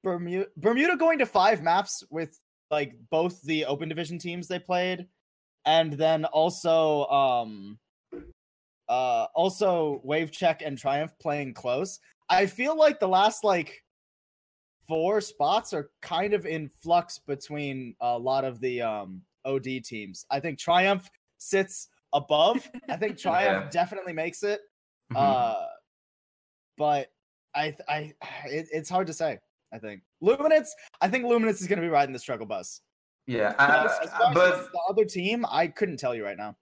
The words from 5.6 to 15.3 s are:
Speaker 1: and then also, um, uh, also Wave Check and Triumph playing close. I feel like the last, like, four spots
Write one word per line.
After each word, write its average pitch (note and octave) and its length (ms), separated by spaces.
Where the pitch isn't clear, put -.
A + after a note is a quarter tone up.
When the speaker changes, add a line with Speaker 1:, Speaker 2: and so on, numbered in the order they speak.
Speaker 1:
and D#3+ 260
then D#3 320
also, D#3+ 840
um, A#2 720
uh, A#2+ 480
also E3+ 680
Wave D#3 260
Check D#3+ 320
and C#3 140
Triumph D3 340
playing D3 320
close. C3 460
I F#3 160
feel C4 320
like D4 240
the F#3 80
last, G3+ 340
like, F#3 400
four E3+ 320
spots G3+ 540